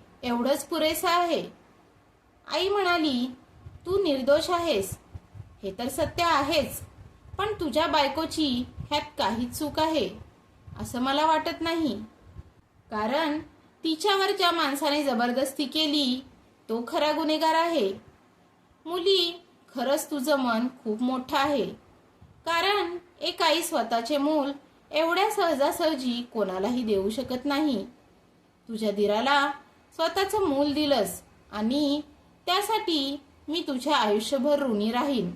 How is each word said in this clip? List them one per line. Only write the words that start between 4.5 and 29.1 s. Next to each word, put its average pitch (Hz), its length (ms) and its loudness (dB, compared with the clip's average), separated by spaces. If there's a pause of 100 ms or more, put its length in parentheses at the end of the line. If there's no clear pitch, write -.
हे 190 80 -6
तर 240 160 -6
सत्य 320 360 -2
आहेच, 294 560 2 (580)
पण 415 220 -2
तुझ्या 311 280 0
बायकोची 294 760 0 (260)
ह्यात 294 280 -2
काहीच 226 420 -2
चूक 302 200 -4
आहे 311 300 0 (720)
असं 240 220 -6
मला 277 240 0
वाटत 320 360 0
नाही, 330 320 0 (1000)
कारण 285 480 0 (440)
तिच्यावर 392 480 2
ज्या 370 200 2
माणसाने 294 520 0
जबरदस्ती 247 640 0
केली 285 560 0 (480)
तो 233 180 -4
खरा 302 240 0
गुन्हेगार 311 420 2
आहे. 320 380 2 (960)
मुली, 349 560 0 (340)
खरंच 277 360 0
तुझं 285 240 2
मन 247 320 2 (160)
खूप 220 180 -4
मोठं 254 360 -2
आहे, 277 280 2 (800)
कारण 349 520 0 (240)
एक 339 200 -4
आई 330 200 4
स्वतःचे 277 560 -2
मूल 285 340 2 (400)
एवढ्या 349 400 2
सहजासहजी 302 880 0 (120)
कोणालाही 208 500 -2
देऊ 202 260 2
शकत 247 360 -4
नाही. 285 380 0 (840)
तुझ्या 214 220 -2
दिराला 233 600 2 (440)